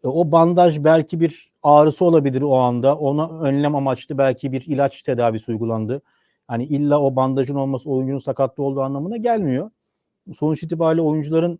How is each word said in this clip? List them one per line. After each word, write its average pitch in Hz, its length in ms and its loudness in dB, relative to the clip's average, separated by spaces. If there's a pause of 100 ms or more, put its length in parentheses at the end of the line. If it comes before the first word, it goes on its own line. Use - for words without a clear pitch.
E, 127 40 -2
o 156 240 0
bandaj 170 520 4
belki 160 360 2
bir 165 300 -2 (120)
ağrısı 147 420 6
olabilir 139 380 2
o 143 120 2
anda. 127 440 2
Ona 151 420 -4
önlem 147 340 0
amaçlı 135 440 -4
belki 135 340 -2
bir 131 140 -6
ilaç 139 360 -2
tedavisi 117 500 -2
uygulandı. 113 500 -4 (440)
Hani 120 180 -6
illa 147 360 0
o 135 160 0
bandajın 131 380 -2
olması 135 360 -6
oyuncunun 131 280 -4
sakatlığı 135 460 -4
olduğu 139 180 -4
anlamına 143 340 -6
gelmiyor. 214 540 -2 (680)
Sonuç 151 240 -2
itibariyle 165 400 0
oyuncuların 156 580 -2